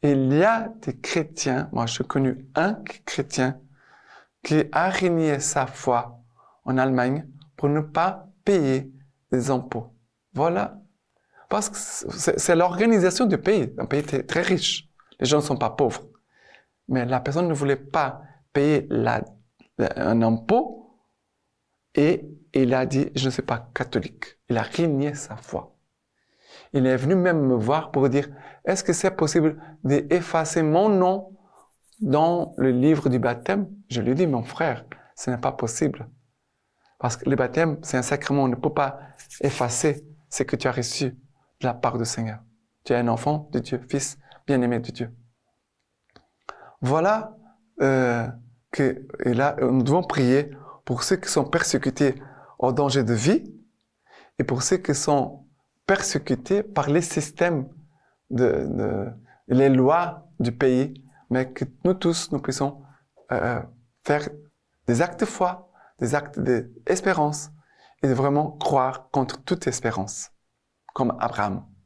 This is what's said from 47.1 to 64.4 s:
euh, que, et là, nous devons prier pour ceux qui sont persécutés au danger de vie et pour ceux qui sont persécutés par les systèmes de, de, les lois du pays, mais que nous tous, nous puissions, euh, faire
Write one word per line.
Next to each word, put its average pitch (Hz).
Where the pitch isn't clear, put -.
euh, 123
que, -
et 123
là, 131
nous 127
devons 143
prier 143
pour 123
ceux -
qui -
sont 147
persécutés 139
au 131
danger 139
de 117
vie 147
et 120
pour 127
ceux -
qui 165
sont -
persécutés 190
par 147
les 156
systèmes 165
de, 123
de, 101
les 131
lois 147
du 120
pays, 131
mais 127
que -
nous 180
tous, 170
nous 139
puissions, 139
euh, 120
faire 147